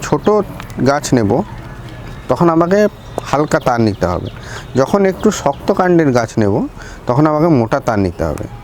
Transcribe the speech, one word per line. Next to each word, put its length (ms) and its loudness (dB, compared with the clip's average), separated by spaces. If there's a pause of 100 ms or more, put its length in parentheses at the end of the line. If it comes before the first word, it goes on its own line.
ছোট 200 -2 (640)
গাছ 140 0 (120)
নেব, 140 2 (1000)
তখন 220 2
আমাকে 280 2 (500)
হালকা 320 0
তার 200 0
নিতে 320 2
হবে। 160 -4 (520)
যখন 200 2 (120)
একটু 180 0
শক্ত 380 -4 (100)
কাণ্ডের 340 4
গাছ 180 2 (120)
নেব, 120 2 (520)
তখন 200 4
আমাকে 220 2 (100)
মোটা 220 2
তার 260 0
নিতে 180 -2
হবে। 220 -4 (180)